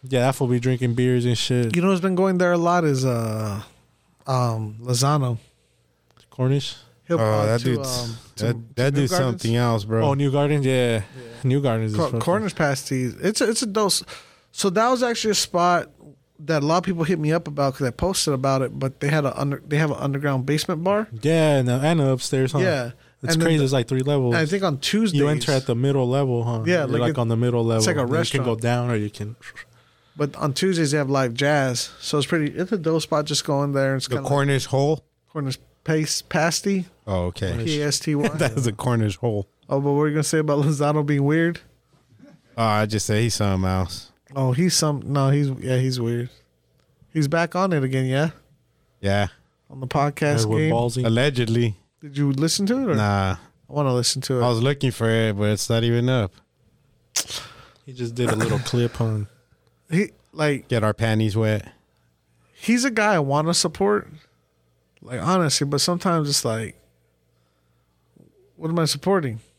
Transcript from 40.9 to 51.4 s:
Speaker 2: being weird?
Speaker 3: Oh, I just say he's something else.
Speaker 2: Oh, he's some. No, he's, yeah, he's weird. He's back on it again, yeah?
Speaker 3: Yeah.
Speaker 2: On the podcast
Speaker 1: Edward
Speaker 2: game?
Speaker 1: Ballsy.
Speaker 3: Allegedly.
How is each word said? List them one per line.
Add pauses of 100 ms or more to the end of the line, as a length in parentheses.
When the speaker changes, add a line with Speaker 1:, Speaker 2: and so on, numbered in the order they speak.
Speaker 2:
being
weird? (1000)
Speaker 3:
Oh,
I
just
say
he's
something
else. (240)
Speaker 2:
Oh,
he's
some.
No,
he's, (100)
yeah,
he's
weird. (840)
He's
back
on
it
again,
yeah? (720)
Speaker 3:
Yeah. (420)
Speaker 2:
On
the
podcast
Speaker 1:
Edward
Speaker 2:
game?
Speaker 1:
Ballsy.
Speaker 3:
Allegedly. (260)